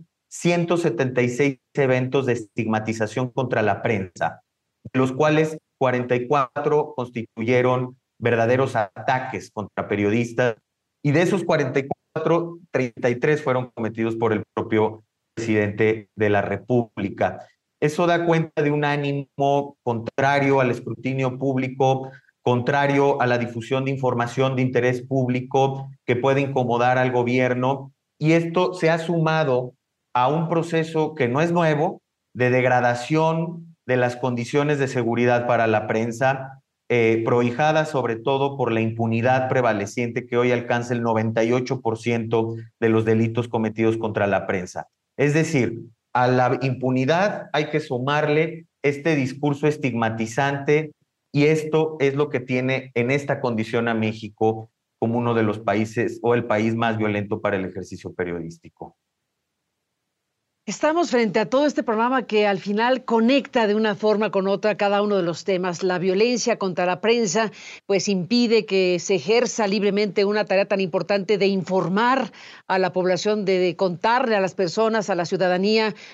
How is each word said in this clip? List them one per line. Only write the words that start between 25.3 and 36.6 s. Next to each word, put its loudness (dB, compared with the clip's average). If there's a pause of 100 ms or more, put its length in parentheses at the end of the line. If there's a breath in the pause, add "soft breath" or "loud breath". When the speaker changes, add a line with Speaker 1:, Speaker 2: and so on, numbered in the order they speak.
Speaker 1:
que 2
puede 2
incomodar 0
al 0
gobierno, 0 (260)
y 4
esto 2
se 0
ha 2
sumado 0 (380)
a 2
un 0
proceso -2
que 0
no 0
es 0
nuevo, 0 (340)
de 2
degradación 0 (120)
de 2
las 0
condiciones 0
de 0
seguridad 2
para 2
la 0
prensa, -2 (280)